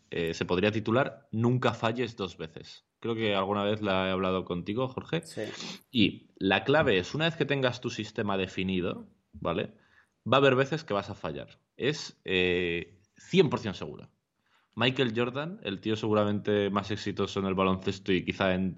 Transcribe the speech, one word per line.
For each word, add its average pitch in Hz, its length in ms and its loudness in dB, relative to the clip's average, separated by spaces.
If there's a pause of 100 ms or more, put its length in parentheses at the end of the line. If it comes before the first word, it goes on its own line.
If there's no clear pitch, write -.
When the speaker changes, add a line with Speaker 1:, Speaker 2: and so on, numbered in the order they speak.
(120)
Speaker 1:
eh, 82 240 -2
se 90 100 -2
podría 92 260 2
titular 113 600 0
Nunca 120 420 2
falles 113 420 -2
dos 95 220 -6
veces. - 480 -14 (140)
Creo 113 160 -2
que 110 200 2
alguna 98 280 2
vez 104 180 0
la 95 260 2
he 95 40 0
hablado 92 340 0
contigo, 104 420 -4
Jorge. 160 360 -6
Speaker 2:
Sí. - 180 -10 (480)
Speaker 1:
Y - 480 2
la 95 260 2
clave 139 360 4
es, 87 160 -4
una 151 100 0
vez 160 100 -2
que 151 100 0
tengas 131 360 0
tu 123 80 -6
sistema 107 480 -4
definido, 92 680 -2 (260)
¿vale? 85 400 -2 (580)
Va 127 60 6
a - 20 6
haber 139 160 6
veces 139 280 0
que - 100 -6
vas 101 160 -2
a 98 60 -8
fallar. 71 440 -10 (160)
Es, - 480 -4
eh, 90 760 0 (180)
cien 170 320 4
por 117 100 -2
ciento 107 200 -6
seguro. - 300 -12 (680)
Michael 127 400 2
Jordan, 139 480 -2
el 98 180 -6
tío 107 140 0
seguramente 104 760 2
más 98 220 -2
exitoso 98 480 -4
en 98 80 -2
el 95 80 0
baloncesto 95 580 0
y 87 100 2
quizá 92 300 0
en, 92 240 -2